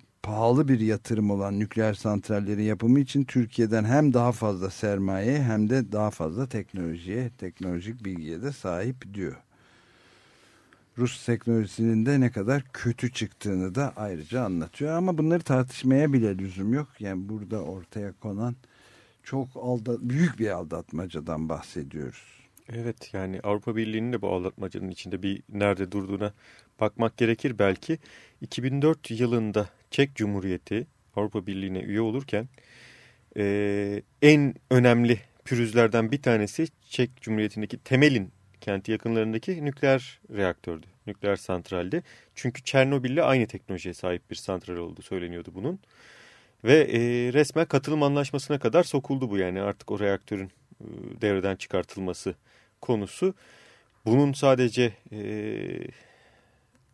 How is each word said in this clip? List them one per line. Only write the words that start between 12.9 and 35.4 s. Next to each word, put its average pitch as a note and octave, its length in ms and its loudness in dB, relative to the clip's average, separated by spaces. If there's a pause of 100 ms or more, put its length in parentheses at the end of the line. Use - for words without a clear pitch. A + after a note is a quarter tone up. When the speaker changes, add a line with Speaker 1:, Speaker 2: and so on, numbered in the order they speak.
Speaker 1:
çıktığını F#2+ 640 -4
da C3+ 200 -2
ayrıca G2+ 480 -6
anlatıyor. F#2+ 500 -4
Ama F3 240 0
bunları D#3+ 260 2
tartışmaya C3+ 680 2
bile A2 240 2
lüzum F#2+ 360 -4
yok. C#3+ 140 -2 (120)
Yani G2 300 -6
burada G#2 320 -8
ortaya F#2 520 -10
konan G#2+ 420 -6 (680)
çok C3+ 320 -6
alda-, B2 540 -4
büyük C#3+ 300 0
bir A2 100 0
aldatmacadan E2 1000 -6
bahsediyoruz. D2+ 720 -10 (460)
Speaker 2:
Evet, A#2 440 -10
yani F#2+ 300 -6
Avrupa G#2 320 -2
Birliği'nin A2 380 -2
de A2 80 -4
bu G2 80 -2
aldatmacanın F#2 600 -4
içinde F#2 340 -10
bir G2 260 -4
nerede G2+ 420 0
durduğuna G2 420 -4 (460)
bakmak A2 380 0
gerekir A#2 420 0
belki. G2+ 400 2 (420)
İki B2+ 220 -8
bin C3+ 180 -2
dört D#3 300 2
yılında A2 580 0 (220)
Çek C#3 240 0
Cumhuriyeti G2+ 720 -2 (280)
Avrupa G#2 320 -4
Birliği'ne F#2+ 320 -6
üye G2+ 220 -4
olurken, A2+ 480 -4 (880)
e, G2+ 640 -2 (200)
en D3 340 8 (140)
önemli A#2+ 500 6 (260)